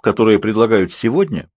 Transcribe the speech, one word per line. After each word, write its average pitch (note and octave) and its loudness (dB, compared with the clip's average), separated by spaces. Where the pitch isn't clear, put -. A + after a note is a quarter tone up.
которое G#2+ 2
предлагают G#2+ 0
сегодня B2+ -4